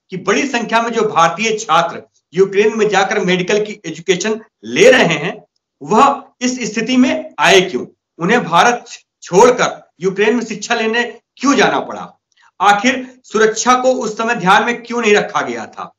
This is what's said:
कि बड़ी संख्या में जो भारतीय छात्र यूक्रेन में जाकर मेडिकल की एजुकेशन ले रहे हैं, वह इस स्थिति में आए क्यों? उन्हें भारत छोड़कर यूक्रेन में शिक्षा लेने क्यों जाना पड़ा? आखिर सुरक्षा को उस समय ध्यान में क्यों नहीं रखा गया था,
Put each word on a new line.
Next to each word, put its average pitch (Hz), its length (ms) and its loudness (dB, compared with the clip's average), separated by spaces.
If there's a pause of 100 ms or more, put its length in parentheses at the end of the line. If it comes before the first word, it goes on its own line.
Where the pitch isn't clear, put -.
कि 185 80 -10
बड़ी 247 300 -2
संख्या 233 340 -2
में 233 80 -4
जो 226 120 -2
भारतीय 214 560 0
छात्र 160 460 -2 (300)
यूक्रेन 196 440 2
में 202 120 0
जाकर 208 300 0
मेडिकल 185 460 0
की 214 200 -12
एजुकेशन 180 560 -4 (220)
ले 151 280 4
रहे 254 120 4
हैं, 165 400 -4 (400)
वह 220 400 2 (180)
इस 247 320 -4
स्थिति 254 240 -2
में - 420 0
आए 180 220 6
क्यों? 120 240 -4 (320)
उन्हें 214 260 0
भारत 202 420 2 (380)
छोड़कर 196 680 0 (100)
यूक्रेन 196 340 0
में 226 100 -4
शिक्षा 220 300 -6
लेने 220 280 -2 (320)
क्यों 269 200 0
जाना 151 240 2
पड़ा? 95 420 -12 (400)
आखिर 220 600 0
सुरक्षा 220 500 0
को 254 200 2
उस 233 240 -6
समय 233 180 -2
ध्यान 190 280 4
में 240 200 -4
क्यों 240 180 -6
नहीं 208 140 4
रखा 151 260 0
गया 117 240 -8
था, - 340 -14